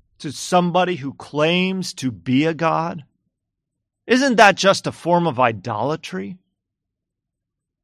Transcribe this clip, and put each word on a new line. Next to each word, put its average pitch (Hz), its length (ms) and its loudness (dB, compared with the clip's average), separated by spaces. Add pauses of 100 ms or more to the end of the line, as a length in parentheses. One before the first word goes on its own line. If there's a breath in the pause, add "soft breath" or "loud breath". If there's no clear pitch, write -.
(180)
to 147 140 -10
somebody 180 640 0
who 135 160 -10
claims 180 840 -2
to 131 160 -4
be 127 360 0
a 165 80 -2
god? 160 500 -2 (1040)
Isn't 254 280 2
that 196 200 6
just 185 320 0
a 127 40 -4
form 170 360 0
of 123 100 -4
idolatry?" 127 1000 -4 (1500)